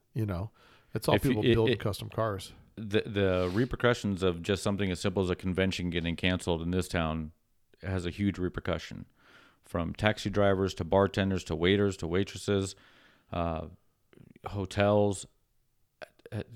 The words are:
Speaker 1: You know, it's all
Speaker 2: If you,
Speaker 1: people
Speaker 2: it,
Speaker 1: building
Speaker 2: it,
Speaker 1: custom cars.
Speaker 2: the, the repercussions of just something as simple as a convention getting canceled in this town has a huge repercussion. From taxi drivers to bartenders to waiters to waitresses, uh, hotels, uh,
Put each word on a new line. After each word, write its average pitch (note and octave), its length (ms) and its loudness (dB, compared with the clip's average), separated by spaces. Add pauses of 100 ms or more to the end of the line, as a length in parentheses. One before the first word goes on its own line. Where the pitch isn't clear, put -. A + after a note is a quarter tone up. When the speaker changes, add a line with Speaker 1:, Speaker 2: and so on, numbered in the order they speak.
(140)
Speaker 1:
You A2 120 -2
know, G2+ 260 -6 (420)
it's - 140 -2
all - 80 6
Speaker 2:
If G#2 100 2
you, C3+ 60 4
Speaker 1:
people G#2+ 140 2
Speaker 2:
it, A#2+ 80 6
Speaker 1:
building A2+ 200 4
Speaker 2:
it, G#2+ 60 -2
Speaker 1:
custom G#2+ 300 -4
cars. G#2 440 -4 (220)
Speaker 2:
the, G#2 300 -2
the F#2 480 2
repercussions A2+ 720 0
of F2 180 0
just F#2+ 220 -2
something G2+ 280 0
as F2 80 -4
simple G2 240 0
as F2+ 60 0
a F2+ 60 2
convention F#2 540 0
getting E2+ 260 -2
canceled F2+ 460 0
in E2+ 100 -4
this F2+ 160 0
town D#2+ 440 -4 (520)
has F#2 220 -4
a F2 40 -2
huge G2+ 300 -2
repercussion. - 640 -6 (580)
From E2+ 300 -4
taxi G#2+ 360 0
drivers G2 460 2
to - 80 -6
bartenders F#2+ 640 2
to E2 100 -4
waiters G2 420 2
to E2 100 -6
waitresses, G2 680 -2 (580)
uh, E2+ 300 -4 (840)
hotels, G2+ 800 2 (1080)
uh, G#2+ 120 -6 (120)